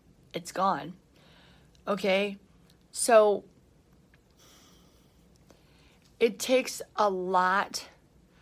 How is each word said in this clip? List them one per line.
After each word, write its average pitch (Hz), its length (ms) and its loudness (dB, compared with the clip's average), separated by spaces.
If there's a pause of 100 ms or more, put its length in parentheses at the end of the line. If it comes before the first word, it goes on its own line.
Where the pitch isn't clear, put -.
(340)
it's 175 180 -12
gone. 180 420 -4 (920)
Okay? 196 500 -2 (540)
So 214 520 4 (2750)
it 233 200 0
takes - 420 -2 (140)
a 208 140 2
lot 185 760 -2 (560)